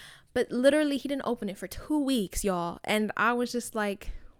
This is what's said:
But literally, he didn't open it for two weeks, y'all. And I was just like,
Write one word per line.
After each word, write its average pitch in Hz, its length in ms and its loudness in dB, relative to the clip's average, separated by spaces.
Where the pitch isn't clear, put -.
But - 180 0
literally, 277 460 4
he 269 100 -6
didn't 277 180 -2
open 240 240 -2
it 190 80 -8
for 185 100 -10
two - 320 -2
weeks, 262 440 0
y'all. 180 400 -2
And 214 320 2
I 226 180 2
was 240 180 0
just 240 240 -4
like, 208 360 -2